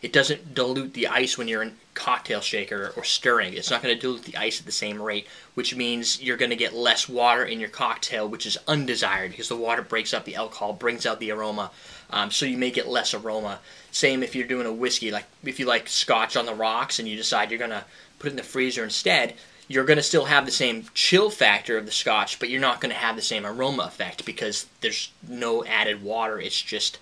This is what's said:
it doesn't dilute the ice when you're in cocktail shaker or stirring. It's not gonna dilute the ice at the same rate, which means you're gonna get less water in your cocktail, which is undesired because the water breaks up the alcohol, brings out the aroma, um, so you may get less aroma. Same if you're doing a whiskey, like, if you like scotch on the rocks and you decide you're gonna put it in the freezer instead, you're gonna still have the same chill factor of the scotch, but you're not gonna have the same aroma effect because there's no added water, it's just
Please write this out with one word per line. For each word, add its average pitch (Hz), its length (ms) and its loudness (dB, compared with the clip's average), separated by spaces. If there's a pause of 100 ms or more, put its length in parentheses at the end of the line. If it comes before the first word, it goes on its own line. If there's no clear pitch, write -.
it - 120 -6
doesn't 143 420 2
dilute 131 400 -2
the 117 140 0
ice 123 280 2
when 120 100 -4
you're 113 160 -2
in 113 140 -8 (180)
cocktail 120 460 0
shaker 101 560 -4
or - 80 -8
stirring. 110 500 2
It's 90 160 -4
not 120 120 2
gonna 120 140 2
dilute 123 280 -4
the - 120 -10
ice 110 240 -2
at - 60 -16
the 107 60 -8
same 104 300 -4
rate, 104 240 -4 (280)
which 123 200 -2
means 120 480 -2
you're 123 140 0
gonna 120 200 0
get 113 160 0
less 117 360 2
water 120 360 4
in 113 160 -4
your 107 80 -6
cocktail, - 580 -2
which 107 200 -6
is 104 100 -2 (100)
undesired 110 680 0
because - 160 -10
the 117 80 -2
water 117 260 0
breaks 110 320 -2
up 110 100 -2
the - 120 -10
alcohol, 107 360 -4
brings 120 320 -2
out 110 160 0
the 107 120 -4
aroma, 107 380 -4 (400)
um, 101 200 0
so - 160 0
you 127 100 0
may 127 140 2
get 120 180 -2
less 120 260 2
aroma. 107 440 -4 (320)
Same 131 320 2
if 120 120 -4
you're 127 120 -2
doing 123 200 -2
a 113 60 -2
whiskey, 117 380 0
like, 104 160 -4 (180)
if 131 140 -6
you 135 80 0
like 117 220 2
scotch 113 480 2
on 117 100 2
the 113 80 -4
rocks 110 440 0
and 113 80 -4
you 107 100 -6
decide 110 340 0
you're 113 80 -4
gonna 113 260 -4 (360)
put 147 80 -2
it - 20 -2
in 135 60 -8
the 117 60 -6
freezer 127 420 0
instead, 123 500 2 (360)
you're 131 140 2
gonna 147 180 6
still 151 220 4
have 139 220 6
the 127 60 -2
same 117 420 0
chill 196 360 6
factor 113 460 4
of 107 80 0
the 107 80 -8
scotch, 104 460 0
but 123 100 -4
you're 127 120 -2
not 127 200 2
gonna 120 140 -2
have 113 220 -2
the 110 60 -6
same 107 220 -2
aroma 123 380 -2
effect 87 420 -6
because - 420 -4 (140)
there's - 300 -4 (180)
no 117 380 -2
added 107 360 0
water, 107 380 -2
it's - 220 -4
just - 400 -4